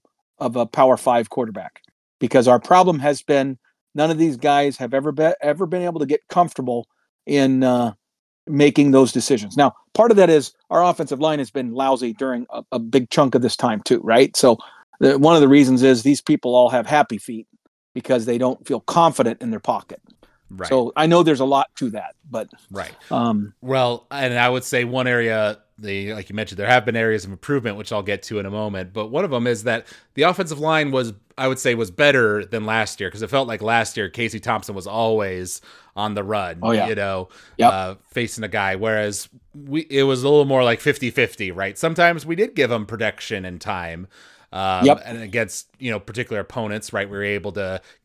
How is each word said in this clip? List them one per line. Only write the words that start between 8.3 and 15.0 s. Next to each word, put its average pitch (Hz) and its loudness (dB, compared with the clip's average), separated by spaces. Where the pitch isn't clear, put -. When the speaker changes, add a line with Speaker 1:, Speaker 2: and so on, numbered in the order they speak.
Speaker 1:
making 147 4
those 135 6
decisions. 113 -2
Now, 139 4
part 233 4
of 208 2
that 185 6
is 151 2
our 170 2
offensive 156 -2
line 156 0
has 131 -6
been 123 -6
lousy 127 -2
during 127 -6
a, - -12
a 123 -4
big 117 0
chunk 139 2
of 123 4
this 120 -2
time 110 -2
too, - 2
right? 117 4
So 120 6
the, 139 4